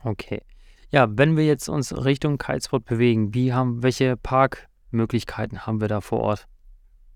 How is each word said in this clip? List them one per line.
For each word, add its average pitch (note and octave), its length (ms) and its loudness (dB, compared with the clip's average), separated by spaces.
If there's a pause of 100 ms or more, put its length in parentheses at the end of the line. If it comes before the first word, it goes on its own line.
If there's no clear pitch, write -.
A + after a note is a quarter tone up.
Okay. - 380 -6 (500)
Ja, C3 180 6
wenn C#3 260 4
wir D#3 100 4
jetzt D3 220 0
uns D3 260 -4 (120)
Richtung C#3+ 320 0
Kitespot - 480 -4
bewegen, A2+ 480 2
wie B2 200 0
haben, B2 280 0
welche B2+ 360 2
Parkmöglichkeiten - 1500 -4
haben A2 160 -4
wir G#2+ 60 0
da G#2 120 -2
vor A2+ 200 -4
Ort? G#2 280 -2 (680)